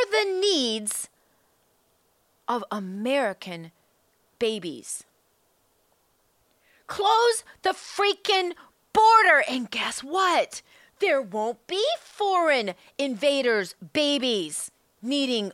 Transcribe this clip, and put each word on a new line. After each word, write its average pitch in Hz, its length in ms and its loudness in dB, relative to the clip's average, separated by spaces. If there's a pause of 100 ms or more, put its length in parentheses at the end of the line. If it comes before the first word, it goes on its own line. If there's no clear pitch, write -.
the 403 300 0
needs 247 720 -2 (1400)
of 233 240 -4
American 196 1040 -4 (640)
babies. 175 640 -6 (1800)
Close 440 560 2 (180)
the 381 100 0
freaking 381 800 -2 (400)
border, 440 560 6
and 254 200 -4
guess 226 320 -6
what? 320 600 0 (380)
There 311 220 2
won't 214 460 -6
be 381 160 -2 (160)
foreign 320 720 0 (240)
invaders' 247 800 0 (160)
babies 254 800 -2 (300)
needing 247 520 -2